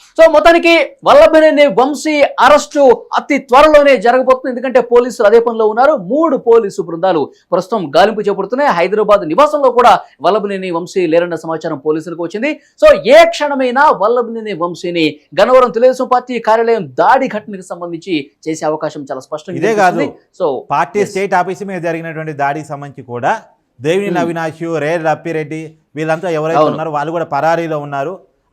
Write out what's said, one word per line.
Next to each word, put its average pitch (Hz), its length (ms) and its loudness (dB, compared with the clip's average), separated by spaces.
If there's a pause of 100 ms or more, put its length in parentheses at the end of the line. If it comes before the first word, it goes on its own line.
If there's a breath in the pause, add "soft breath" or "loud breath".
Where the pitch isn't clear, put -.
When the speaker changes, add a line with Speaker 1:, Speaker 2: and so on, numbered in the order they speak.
(200 soft breath)
Speaker 1:
So 330 100 6
మొత్తానికి 330 600 4 (140)
వల్లభనేని 302 640 6
వంశీ 277 560 0
అరెస్టు 269 840 2 (100)
అతి 254 220 -2
త్వరలోనే 285 580 4
జరగబోతుంది. 254 540 0
ఎందుకంటే 254 300 -2
పోలీసులు 240 460 2
అదే 233 140 6
పనిలో 226 260 0
ఉన్నారు. 240 260 2
మూడు 269 440 -2
పోలీసు 226 460 0
బృందాలు 165 480 -2 (220 soft breath)
ప్రస్తుతం 180 440 -4
గాలింపు 208 240 2
చేపడుతున్నాయి. 208 500 -2
హైదరాబాద్ 196 580 0
నివాసంలో 277 420 2
కూడా 240 300 4 (220 loud breath)
వల్లభనేని 190 480 -2
వంశీ 175 360 -4
లేరన్న 170 280 0
సమాచారం 160 440 -8
పోలీసులకు 160 440 -6
వచ్చింది. 220 380 -6 (240 soft breath)
So - 100 6
ఏ 277 300 6
క్షణమైనా 277 680 0
వల్లభనేని 226 640 -2
వంశీని 170 640 -4 (240 soft breath)
గన్నవరం 247 300 4
తెలుగుదేశం 254 420 0
పార్టీ 247 260 -2
కార్యాలయం 226 600 0
దాడి 269 300 2
ఘటనకు 208 340 -12
సంబంధించి 175 680 -8 (180)
చేసే 160 180 -6
అవకాశం 156 440 -6
చాలా 131 100 -10
స్పష్టంగా - 360 -12
Speaker 2:
ఇదే 196 180 -2
కాదు, 180 240 0
Speaker 1:
కనిపిస్తుంది. - 600 -6
So - 120 -14
Speaker 2:
పార్టీ 170 300 -2
Speaker 1:
ఎస్. 190 100 -4
Speaker 2:
స్టేట్ 190 240 -6
ఆఫీస్ 180 300 -4
మీద 190 180 -10
జరిగినటువంటి 160 500 -8
దాడికి 147 360 -6
సంబంధించి 143 380 -14
కూడా 123 360 -6 (380)
దేవినేని 190 300 -2
Speaker 1:
మ్మ్. 170 100 -2
Speaker 2:
అవినాష్, 165 580 -6
రేర్ 156 260 -4
రప్పిరెడ్డి 156 680 -6 (220)
వీళ్ళంతా 160 340 -4
ఎవరైతే 160 280 -2
Speaker 1:
అవును. 156 120 2
Speaker 2:
ఉన్నారో 160 200 -6
వాళ్ళు 147 200 -6
కూడా 165 140 -4
పరారీలో 160 540 -2
ఉన్నారు. 143 540 -10 (200)